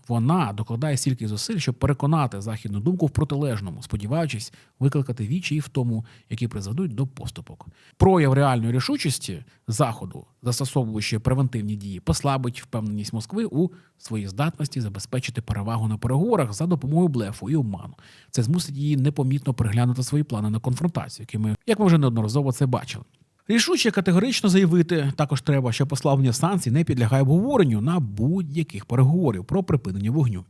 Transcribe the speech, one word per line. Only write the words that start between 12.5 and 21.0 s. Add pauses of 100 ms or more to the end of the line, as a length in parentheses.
впевненість
Москви
у (280)
своїй
здатності
забезпечити
перевагу
на
переговорах
за
допомогою
блефу
і
обману. (360)
Це
змусить
її
непомітно
переглянути
свої
плани
на
конфронтацію,